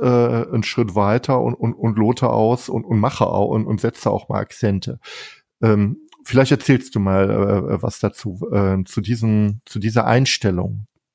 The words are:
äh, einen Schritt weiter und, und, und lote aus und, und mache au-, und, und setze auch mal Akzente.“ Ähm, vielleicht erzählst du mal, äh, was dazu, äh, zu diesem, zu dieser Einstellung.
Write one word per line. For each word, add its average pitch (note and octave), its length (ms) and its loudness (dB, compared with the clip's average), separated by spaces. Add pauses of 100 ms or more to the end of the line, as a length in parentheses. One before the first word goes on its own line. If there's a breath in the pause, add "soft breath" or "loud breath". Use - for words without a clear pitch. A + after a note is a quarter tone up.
äh, - 40 0
einen A#2+ 580 2
Schritt G#2 320 -2
weiter A#2+ 460 2
und, A#2+ 120 -2
und, A#2 200 -2
und A2+ 240 -2
lote A#2 320 2
aus A2+ 400 2
und, D#3 140 -4
und - 160 0
mache A2+ 260 0
au-, G2 200 0
und, A2 200 0
und G#2+ 160 -2
setze A2+ 300 -2
auch G2+ 180 -4
mal G#2 100 -4
Akzente.“ - 600 -4 (640 loud breath)
Ähm, G#2+ 360 4 (280)
vielleicht B2+ 260 4
erzählst C3 440 2
du A2 40 -2
mal, G2 300 2
äh, G2+ 520 0
was - 180 -6
dazu, G2+ 520 -6
äh, F#2+ 340 2
zu - 160 -6
diesem, G#2+ 640 0
zu - 140 -10
dieser A2 260 0
Einstellung. G#2 840 0 (280)